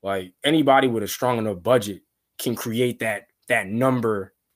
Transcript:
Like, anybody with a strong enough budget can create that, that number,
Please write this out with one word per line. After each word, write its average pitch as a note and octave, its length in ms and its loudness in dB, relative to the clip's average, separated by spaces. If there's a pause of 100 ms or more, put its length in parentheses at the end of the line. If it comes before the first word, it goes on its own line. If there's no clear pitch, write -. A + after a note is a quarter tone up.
Like, F#2+ 300 -6 (100)
anybody C#3 460 4
with A2+ 140 -2
a G2 40 -6
strong B2 300 -2
enough G#2 260 -4
budget G#2 400 2 (340)
can B2 160 -4
create A#2+ 460 -4
that, G#2+ 300 -6 (180)
that A2+ 200 0
number, A2+ 680 -2 (200)